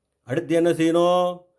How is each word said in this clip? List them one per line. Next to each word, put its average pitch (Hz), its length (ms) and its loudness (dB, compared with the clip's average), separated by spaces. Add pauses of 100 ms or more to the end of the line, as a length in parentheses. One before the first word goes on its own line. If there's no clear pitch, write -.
(240)
அடுத்து 156 320 -4
என்ன 170 140 2
செய்யணும்? 175 720 0 (180)